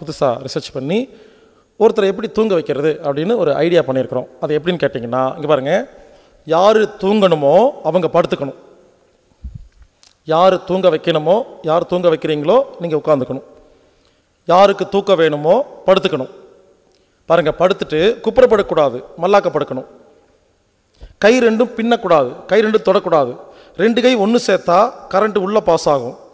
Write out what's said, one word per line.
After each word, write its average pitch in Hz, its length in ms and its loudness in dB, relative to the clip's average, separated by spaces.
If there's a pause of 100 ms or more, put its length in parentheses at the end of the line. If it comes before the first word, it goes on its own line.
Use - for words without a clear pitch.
புதுசா 135 400 -4
research - 280 -10
பண்ணி, 170 360 -4 (680)
ஒருத்தரை 220 260 2
எப்படி 196 220 -4
தூங்க 208 260 -2
வைக்கிறது 151 500 -2
அப்படின்னு 156 340 -2
ஒரு 156 180 0
idea 165 260 2
பண்ணியிருக்கிறோம். 127 460 -4 (140)
அது 151 180 -4
எப்படின்னு 175 180 -4
கேட்டிங்கன்னா, 131 580 -4
இங்க 151 120 -8
பாருங்க, 151 420 0 (560)
யாரு 196 440 2 (100)
தூங்கணுமோ 185 720 2 (120)
அவங்க 165 300 -2
படுத்துக்கணும். 165 420 -2 (1700)
யாரு 175 400 2
தூங்க 185 260 0
வைக்கணுமோ, 160 540 0 (180)
யார் 165 240 -2
தூங்க 175 240 0
வைக்கிறீங்களோ 156 520 0 (180)
நீங்க 170 160 -6
உட்காந்துக்கணும். 139 480 -2 (1040)
யாருக்கு 196 440 2
தூக்கம் 196 280 0
வேணுமோ 160 680 0
படுத்துக்கணும். 185 440 0 (960)
பாருங்க, 160 340 2
படுத்துட்டு 180 600 0
குப்புறப்படக்கூடாது, 190 840 2 (180)
மல்லாக்க 190 280 2
படுக்கணும். 135 360 -6 (1300)
கை 240 220 4
ரெண்டும் 233 380 0
பின்னக்கூடாது, 190 680 0
கை 208 160 2
ரெண்டும் 220 240 0
தொடக்கூடாது. 165 520 0 (400)
ரெண்டு 226 240 0
கை 254 160 2
ஒண்ணு 220 200 0 (100)
சேர்த்தா 196 460 2 (160)
current 202 280 0
உள்ள 202 220 -2
pass 165 300 0
ஆகும், 131 280 -2 (160)